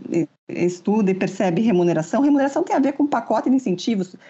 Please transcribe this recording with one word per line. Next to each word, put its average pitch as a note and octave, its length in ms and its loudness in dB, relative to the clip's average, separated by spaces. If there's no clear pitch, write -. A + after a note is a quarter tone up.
é, E3+ 140 0
estuda F#3+ 640 0
e F#3+ 40 2
percebe F#3 480 -2
remuneração, F3+ 600 2
remuneração C#4+ 400 2
tem G4+ 120 -4
a D#4+ 40 0
ver C4+ 140 2
com C#4+ 120 0
um D4 40 0
pacote A#3 420 0
de C4+ 60 4
incentivos G3 600 -2